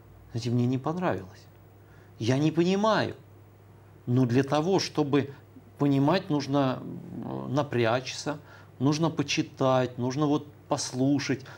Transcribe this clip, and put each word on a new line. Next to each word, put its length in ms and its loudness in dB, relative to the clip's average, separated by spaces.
знаете, 180 -4
мне 160 2
не 120 0
понравилось. 500 -4
Я 200 2
не 120 2
понимаю. 640 2
Но 200 4
для 160 2
того, 380 2
чтобы 520 0
понимать, 520 2
нужно, 520 0
э, 640 -10
напрячься, 880 -2
нужно 320 2
почитать, 880 0
нужно 280 0
вот 200 0
послушать, 720 0